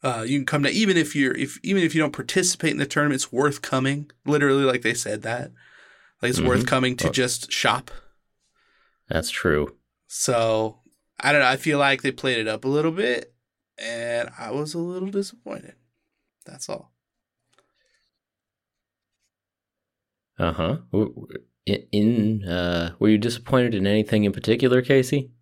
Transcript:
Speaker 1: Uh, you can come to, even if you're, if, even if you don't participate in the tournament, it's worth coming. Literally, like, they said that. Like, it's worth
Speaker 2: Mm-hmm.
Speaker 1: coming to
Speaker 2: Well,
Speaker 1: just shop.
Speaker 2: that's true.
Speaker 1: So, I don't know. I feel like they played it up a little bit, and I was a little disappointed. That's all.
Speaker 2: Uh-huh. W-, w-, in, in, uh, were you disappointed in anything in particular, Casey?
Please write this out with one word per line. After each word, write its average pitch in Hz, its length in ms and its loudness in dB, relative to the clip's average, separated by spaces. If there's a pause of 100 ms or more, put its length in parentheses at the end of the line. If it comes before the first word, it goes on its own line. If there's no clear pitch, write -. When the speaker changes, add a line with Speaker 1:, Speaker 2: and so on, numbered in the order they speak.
Speaker 1:
Uh, 120 240 -4
you 139 120 -2
can 131 60 -6
come 147 180 0
to, 139 80 2
even 190 260 2
if 156 180 0
you're, 139 200 2
if, - 280 -6
even 190 180 2
if 160 140 0
you 156 60 2
don't 147 120 0
participate - 580 -2
in - 60 -4
the 143 80 0
tournament, 147 300 0
it's - 160 -6
worth 135 320 0
coming. 139 480 -2 (140)
Literally, 139 380 4
like, 131 200 2
they 113 100 0
said 107 300 -6
that. 120 280 -6 (720)
Like, 120 100 0
it's 123 100 0
worth 123 200 4
Speaker 2:
Mm-hmm. 127 60 -2
Speaker 1:
coming 127 300 2
to - 80 0
Speaker 2:
Well, - 80 0
Speaker 1:
just - 380 -2
shop. - 380 0 (1200)
Speaker 2:
that's 80 240 -2
true. 73 440 0 (320)
Speaker 1:
So, 110 680 0 (420)
I 139 120 0
don't 147 100 4
know. 131 60 4
I 131 80 2
feel 143 240 0
like 139 240 2
they 135 80 0
played 123 260 -2
it 110 100 -2
up 110 180 -4
a - 20 0
little 151 240 0
bit, 175 420 -4 (460)
and 117 580 -6
I 117 140 -10
was 151 240 -6
a - 20 -6
little 180 320 -6
disappointed. - 640 -8 (720)
That's - 240 -16
all. - 220 -12 (3500)
Speaker 2:
Uh-huh. 85 380 0 (140)
W-, 104 220 0
w-, - 140 -18 (380)
in, - 260 -2
in, 107 560 2
uh, 87 520 -2
were 104 100 4
you 107 80 6
disappointed 117 560 0
in 98 140 0
anything 107 360 2
in 101 80 2
particular, 123 500 2
Casey? 135 500 2 (100)